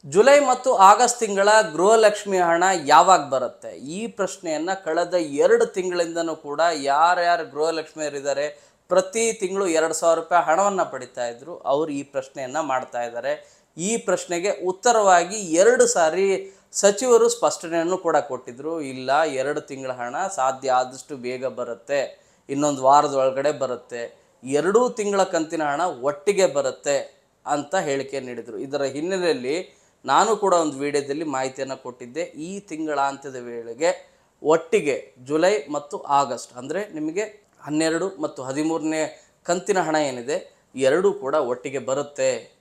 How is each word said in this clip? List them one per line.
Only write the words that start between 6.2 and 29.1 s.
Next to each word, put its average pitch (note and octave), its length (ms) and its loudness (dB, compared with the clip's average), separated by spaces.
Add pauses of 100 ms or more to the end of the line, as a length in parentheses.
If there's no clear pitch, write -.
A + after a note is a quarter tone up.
ಕೂಡ D3 260 -6 (120)
ಯಾರ್ಯಾರು E3 800 2
ಗೃಹಲಕ್ಷ್ಮಿಯರಿದ್ದಾರೆ, D3 1200 -4 (140)
ಪ್ರತಿ F#3+ 460 0
ತಿಂಗಳು G3 340 -4
ಎರಡು D#3+ 260 2
ಸಾವಿರ E3 260 2
ರೂಪಾಯಿ E3 260 2
ಹಣವನ್ನ F#3+ 380 2
ಪಡಿತಾ B2+ 440 -8
ಇದ್ರು, C3 300 -12
ಅವ್ರು D3+ 340 -2
ಈ C#3 120 -6
ಪ್ರಶ್ನೆಯನ್ನ C3+ 560 -8
ಮಾಡ್ತಾ B2+ 440 -4
ಇದ್ದಾರೆ. A#2+ 540 -8 (200)
ಈ G3+ 200 -4
ಪ್ರಶ್ನೆಗೆ G3+ 540 -4
ಉತ್ತರವಾಗಿ F#3 840 2
ಎರಡು G#3 520 4
ಸಾರಿ F#3 640 0 (200)
ಸಚಿವರು A3+ 580 4
ಸ್ಪಷ್ಟನೆಯನ್ನು E3+ 680 -2
ಕೂಡ E3 200 0
ಕೊಟ್ಟಿದ್ರು. C#3 640 -6
"ಇಲ್ಲ, C3 420 -2
ಎರಡು C#3+ 380 -2
ತಿಂಗಳ C3+ 300 -10
ಹಣ B2 240 -8 (120)
ಸಾಧ್ಯ C3 440 -2
ಆದಷ್ಟು B2+ 460 -2
ಬೇಗ B2 280 -8
ಬರುತ್ತೆ, B2 760 -6 (300)
ಇನ್ನೊಂದು C#3+ 340 -2
ವಾರದ C#3+ 300 6
ಒಳಗಡೆ C3+ 380 0
ಬರುತ್ತೆ, B2 680 -8 (240)
ಎರಡೂ E3+ 460 2
ತಿಂಗಳ G3+ 340 0
ಕಂತಿನ D#3+ 400 -2
ಹಣ D3 180 -2
ಒಟ್ಟಿಗೆ F3 640 0
ಬರುತ್ತೆ" C3 800 -4 (200)
ಅಂತ C#3+ 300 -4
ಹೇಳಿಕೆ C#3 440 -2
ನೀಡಿದ್ರು. A#2+ 380 -12
ಇದರ C#3 260 -4
ಹಿನ್ನೆಲೆಯಲ್ಲಿ D3+ 1000 -4 (220)